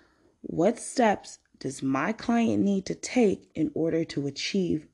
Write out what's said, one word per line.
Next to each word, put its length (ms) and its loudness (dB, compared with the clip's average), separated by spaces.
what 380 0
steps 600 0
does 240 -8
my 320 0
client 500 2
need 220 0
to 80 -4
take 600 0
in 200 0
order 300 0
to 220 -4
achieve 680 -2